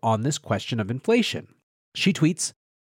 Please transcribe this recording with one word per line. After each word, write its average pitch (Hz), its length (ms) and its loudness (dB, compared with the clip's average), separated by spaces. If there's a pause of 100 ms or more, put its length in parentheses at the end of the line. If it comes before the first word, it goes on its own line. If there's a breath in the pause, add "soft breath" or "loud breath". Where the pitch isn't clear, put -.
on 110 200 2
this 143 160 -2
question 113 420 -4
of 101 100 -2
inflation. 220 600 -2 (440)
She - 200 2
tweets, - 400 0 (280)